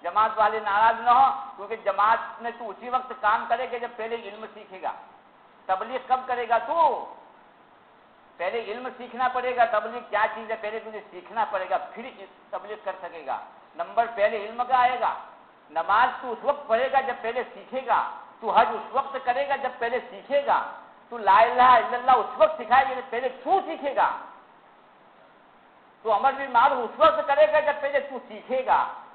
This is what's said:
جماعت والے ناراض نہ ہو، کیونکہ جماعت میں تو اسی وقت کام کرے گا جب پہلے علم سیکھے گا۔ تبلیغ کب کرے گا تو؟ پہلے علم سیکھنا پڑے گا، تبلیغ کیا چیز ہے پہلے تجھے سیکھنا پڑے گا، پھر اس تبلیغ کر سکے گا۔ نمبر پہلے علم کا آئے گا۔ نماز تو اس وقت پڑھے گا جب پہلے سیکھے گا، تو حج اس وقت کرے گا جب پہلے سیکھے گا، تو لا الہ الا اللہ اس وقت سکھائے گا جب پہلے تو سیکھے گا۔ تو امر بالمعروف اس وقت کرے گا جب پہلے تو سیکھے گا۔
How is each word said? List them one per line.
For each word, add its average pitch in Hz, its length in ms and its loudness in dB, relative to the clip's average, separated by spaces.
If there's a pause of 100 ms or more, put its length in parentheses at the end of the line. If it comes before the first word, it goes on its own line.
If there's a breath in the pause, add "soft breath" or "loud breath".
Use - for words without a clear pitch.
جماعت 214 340 2
والے 220 240 2
ناراض 220 420 2
نہ 240 80 0
ہو، 254 220 8 (240)
کیونکہ 202 200 -10
جماعت 208 680 0
میں 233 180 -8
تو 233 100 -10
اسی 226 200 -12
وقت 254 320 -4
کام 214 280 2
کرے 247 220 -2
گا 240 60 -8
جب 233 180 -8
پہلے 226 200 -6
علم 214 380 -14
سیکھے 190 280 -18
گا۔ 139 100 -6 (760)
تبلیغ 214 420 -2
کب 254 180 2
کرے 240 240 -4
گا 233 80 4
تو؟ 269 480 2 (1300)
پہلے 202 240 -4
علم 226 260 -10 (100)
سیکھنا 247 360 -4
پڑے 247 220 -2
گا، 240 100 4
تبلیغ 226 440 -4
کیا 208 160 0 (100)
چیز 226 160 -10
ہے 220 100 -4
پہلے 214 180 -8
تجھے 214 200 -12 (120)
سیکھنا 196 400 -6
پڑے 185 180 -4
گا، 190 80 0
پھر 247 400 -10
اس 196 120 -20 (200)
تبلیغ 208 340 -10
کر 196 80 -8 (100)
سکے 165 240 -14
گا۔ 123 120 -6 (380)
نمبر 190 300 0 (100)
پہلے 208 300 0
علم 233 220 -8
کا 254 100 2
آئے 247 220 2
گا۔ 180 140 0 (560)
نماز 190 400 2 (120)
تو 254 100 -8
اس 220 120 -8
وقت 277 240 -2
پڑھے 247 240 2
گا 269 100 2
جب 247 200 -4
پہلے 233 220 -4 (100)
سیکھے - 340 -8
گا، 160 220 2 (300)
تو 208 120 -4
حج 214 180 6
اس 220 220 -6
وقت 254 320 -4
کرے 269 260 -2
گا 277 60 0
جب 262 140 -6 (100)
پہلے 240 200 -2 (100)
سیکھے 269 360 -2
گا، 160 180 2 (460)
تو 233 80 -12
لا 196 200 6
الہ 240 240 4
الا 247 360 6
اللہ 262 140 2
اس - 260 2
وقت 311 240 4
سکھائے 247 280 4
گا 254 40 -4
جب 247 160 -10
پہلے 247 200 -4
تو 330 360 0
سیکھے 277 300 -6
گا۔ 160 160 2 (1900)
تو 214 120 0
امر 208 240 4
بالمعروف 262 420 4
اس 226 200 -8
وقت 302 280 4
کرے 302 260 6
گا 302 60 6
جب 294 200 0
پہلے 277 200 0
تو 262 180 -8 (100)
سیکھے 240 380 -6
گا۔ 160 200 4 (280)